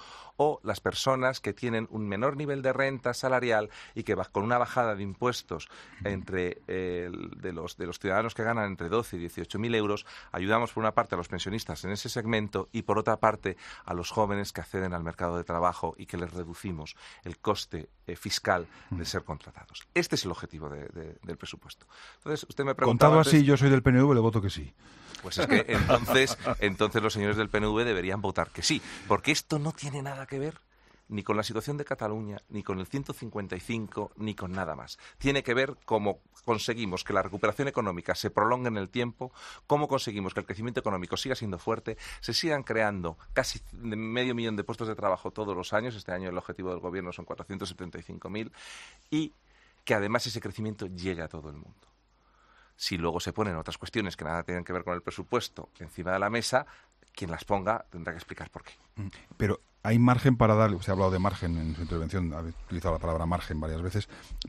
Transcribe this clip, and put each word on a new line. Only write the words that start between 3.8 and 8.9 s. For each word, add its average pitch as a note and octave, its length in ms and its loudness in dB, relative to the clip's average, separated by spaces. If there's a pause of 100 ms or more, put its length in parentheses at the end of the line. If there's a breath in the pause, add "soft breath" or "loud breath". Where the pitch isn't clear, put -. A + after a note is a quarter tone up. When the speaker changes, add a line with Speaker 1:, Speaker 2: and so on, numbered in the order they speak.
Speaker 1:
y A#2 80 -6
que G#2 120 0
ba-, F#2 100 -2
con G2+ 180 0
una A#2+ 140 2
bajada A#2+ 380 2
de G2 80 -6
impuestos G2 680 -4 (340 loud breath)
entre, F#2 640 -2
eh, F2+ 400 -4
el, - 320 -10
de F#2 140 -6
los, E2 240 -8
de F2+ 80 -6
los F2 140 -8
ciudadanos G#2 360 0
que A2+ 80 -4
ganan A2+ 220 0
entre F2 240 -4
doce A2 260 0